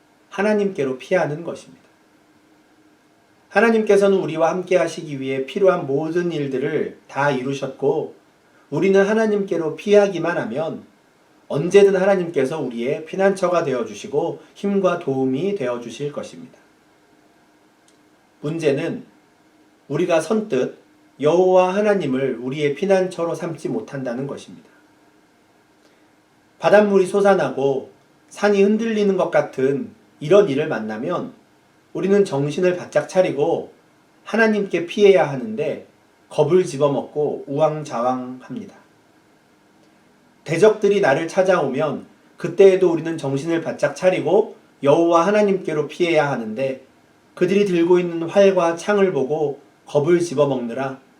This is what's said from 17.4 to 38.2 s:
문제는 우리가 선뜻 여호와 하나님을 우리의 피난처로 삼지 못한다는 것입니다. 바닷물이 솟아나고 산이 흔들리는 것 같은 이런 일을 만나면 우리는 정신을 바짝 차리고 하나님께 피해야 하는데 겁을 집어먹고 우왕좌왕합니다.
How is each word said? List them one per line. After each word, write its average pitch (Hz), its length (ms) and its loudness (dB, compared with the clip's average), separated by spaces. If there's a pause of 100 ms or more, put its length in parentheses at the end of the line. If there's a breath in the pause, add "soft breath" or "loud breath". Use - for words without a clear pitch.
문제는 156 640 -2 (840)
우리가 160 340 0
선뜻 160 560 -2 (420)
여호와 185 540 4
하나님을 139 680 0
우리의 139 340 -2
피난처로 180 600 0
삼지 165 340 -8
못한다는 131 580 -6
것입니다. - 440 -16 (1900 soft breath)
바닷물이 196 460 4
솟아나고 143 840 0 (400)
산이 202 320 2
흔들리는 214 560 2
것 170 120 0
같은 139 600 -2 (300)
이런 185 280 6
일을 143 200 -4
만나면 113 680 -8 (580)
우리는 196 320 2
정신을 151 540 -2
바짝 - 320 -4
차리고 156 600 0 (520)
하나님께 208 600 0
피해야 185 420 4
하는데 123 580 -6 (440)
겁을 170 340 2
집어먹고 139 840 -2
우왕좌왕합니다. 127 1300 -4 (1700)